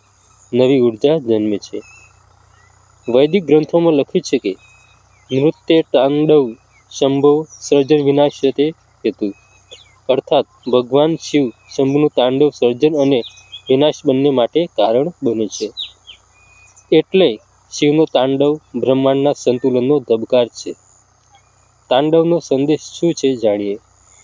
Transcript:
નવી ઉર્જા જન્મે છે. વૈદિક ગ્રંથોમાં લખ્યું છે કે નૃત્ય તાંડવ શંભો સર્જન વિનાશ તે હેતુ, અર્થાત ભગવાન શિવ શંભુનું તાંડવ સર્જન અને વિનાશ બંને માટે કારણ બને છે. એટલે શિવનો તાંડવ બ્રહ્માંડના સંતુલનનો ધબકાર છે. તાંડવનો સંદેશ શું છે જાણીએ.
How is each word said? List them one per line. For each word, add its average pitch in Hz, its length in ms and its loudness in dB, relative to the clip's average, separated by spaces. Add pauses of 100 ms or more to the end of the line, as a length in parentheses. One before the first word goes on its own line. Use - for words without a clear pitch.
(540)
નવી 127 260 2
ઉર્જા 123 380 0
જન્મે 110 400 -2
છે. 104 240 -12 (1300)
વૈદિક 151 340 2
ગ્રંથોમાં 160 480 2
લખ્યું 143 280 -2
છે - 160 -4
કે 95 180 -4 (760)
નૃત્ય 156 500 0
તાંડવ 143 720 2 (440)
શંભો 143 480 2 (120)
સર્જન 143 440 0
વિનાશ 143 280 2 (260)
તે 147 120 0 (360)
હેતુ, 104 260 -4 (800)
અર્થાત 131 360 0 (240)
ભગવાન 127 460 0
શિવ 143 340 -2 (260)
શંભુનું 143 400 0
તાંડવ 135 340 2
સર્જન 127 460 0
અને 139 280 0 (460)
વિનાશ 135 240 2 (120)
બંને 135 240 2
માટે 135 360 0
કારણ 123 460 -2 (120)
બને 110 240 -2
છે. 104 240 -10 (1200)
એટલે 160 480 2 (320)
શિવનો 151 340 2
તાંડવ 139 540 0 (160)
બ્રહ્માંડના 135 580 0
સંતુલનનો 127 640 0
ધબકાર 117 480 0
છે. - 240 -14 (1200)
તાંડવનો 160 500 0
સંદેશ 143 420 -2
શું - 320 -4
છે 135 220 -2
જાણીએ. 104 420 -2 (460)